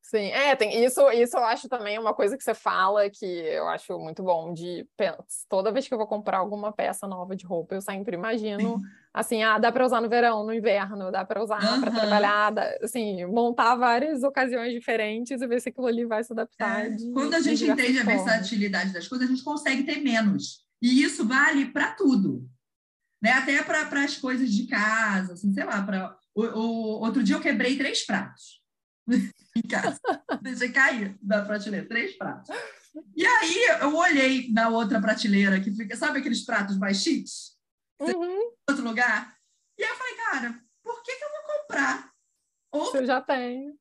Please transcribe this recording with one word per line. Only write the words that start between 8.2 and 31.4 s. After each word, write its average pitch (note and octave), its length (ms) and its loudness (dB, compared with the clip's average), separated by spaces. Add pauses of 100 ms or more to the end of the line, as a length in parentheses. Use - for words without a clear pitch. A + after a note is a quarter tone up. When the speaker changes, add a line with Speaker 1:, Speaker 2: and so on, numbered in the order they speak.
Speaker 2:
Sim. G3 60 -6 (280)
Speaker 1:
assim, A3 300 -2
"Ah, A3 160 4
dá A#3 120 4
pra B3+ 140 2
usar A#3+ 160 2
no A#3 80 -2
verão, A3+ 380 2
no A3 80 -4
inverno, G3+ 580 0
dá F#3+ 140 -2
pra G#3 180 -4
usar G#3 140 -2
pra A3+ 320 0
Speaker 2:
Aham. A#3 40 -2
Speaker 1:
trabalhar", G#3 580 4
dá, - 280 -2
assim, G#3 460 -4
montar A#3 480 4
várias B3 480 2
ocasiões B3+ 500 0
diferentes A#3 680 -4
e C4+ 40 -4
ver A#3+ 140 0
se - 80 -8
aquilo B3+ 180 -6
ali A#3 200 0
vai A3+ 180 -2
se A#3+ 80 -12
adaptar A3+ 540 -4
Speaker 2:
É. - 40 -4
Speaker 1:
de, A3+ 220 -6
Speaker 2:
Quando D4 220 0
a E4 40 4
Speaker 1:
de - 120 2
Speaker 2:
gente - 80 2
Speaker 1:
diversas C4 260 2
Speaker 2:
entende C4 140 2
a A#3 80 2
Speaker 1:
formas. G3 180 2
Speaker 2:
versatilidade G3 680 0
das E3+ 120 -8
coisas, B3+ 220 -2
a - 20 0
gente B3+ 140 -2
consegue D4 380 -2
ter D4 180 -2
menos. A3+ 640 0 (160)
E B3+ 220 6
isso - 240 0
vale C#4 400 4
pra - 260 -2
tudo, G3 560 2 (720)
né? A3+ 100 4
Até C#4 300 2
pra, D#4 220 -2
pras C#4+ 320 -2
coisas B3+ 340 -2
de G3+ 180 2
casa, G#3 680 0
assim, G3 180 0
sei A#3 120 -2
lá, G#3 180 -2
pra, F#3+ 340 -4 (180)
o, G#3 100 0
o, A3 600 -4
outro A#3 180 0
dia C#4 140 4
eu E4 60 -2
quebrei B3+ 340 2
três C#4+ 300 -2
pratos - 560 -6 (440)
<laughs> - 500 0
em A#3 120 2
casa. G3 360 -2
Speaker 1:
<laughs> - 380 -4
Speaker 2:
Deixei B3 280 -4
cair B3+ 500 2
da G#3 240 0